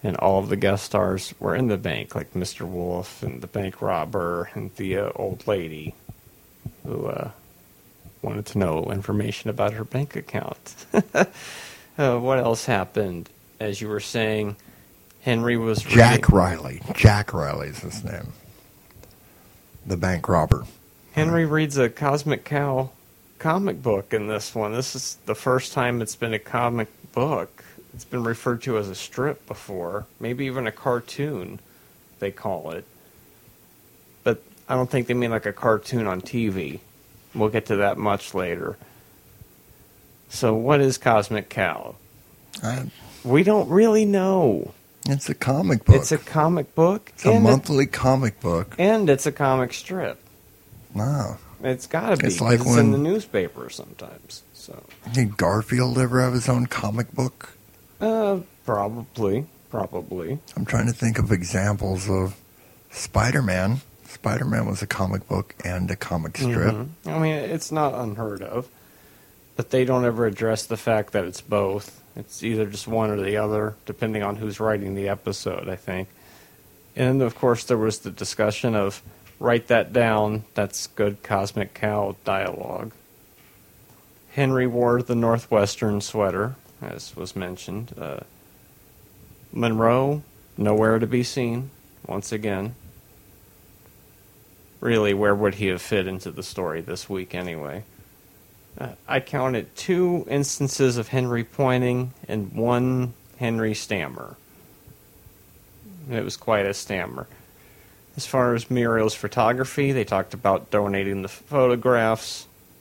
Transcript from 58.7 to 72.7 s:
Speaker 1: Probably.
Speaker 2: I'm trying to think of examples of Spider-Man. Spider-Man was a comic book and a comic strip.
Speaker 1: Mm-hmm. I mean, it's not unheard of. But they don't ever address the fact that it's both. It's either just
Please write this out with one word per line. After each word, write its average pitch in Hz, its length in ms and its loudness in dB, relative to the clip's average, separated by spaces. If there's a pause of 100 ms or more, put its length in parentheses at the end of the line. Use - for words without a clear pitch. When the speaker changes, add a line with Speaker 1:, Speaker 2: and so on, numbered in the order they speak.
Speaker 1:
Probably. 92 680 -6 (160)
Speaker 2:
I'm - 100 -2
trying 113 200 2
to 117 60 0
think 113 280 0
of 98 100 0
examples 98 800 0
of 95 240 0 (560)
Spider-Man. 110 880 0 (280)
Spider-Man 113 580 -2
was 95 160 -4
a 101 60 -8
comic 95 400 -2
book 95 260 -2 (100)
and 90 240 -2
a 92 80 -2
comic 82 400 -6
strip. 113 380 2
Speaker 1:
Mm-hmm. 139 340 -8
I 160 120 -2
mean, 160 160 2
it's 151 340 -6
not 151 240 0
unheard 107 480 -6
of. 123 260 -6 (880)
But - 140 -6
they 127 160 4
don't 127 180 2
ever 117 220 2
address 113 400 -2
the 113 100 -6
fact 107 360 0
that 101 120 0
it's 90 160 -8
both. 101 600 -2 (120)
It's - 280 -14
either 110 240 -2
just 104 200 -10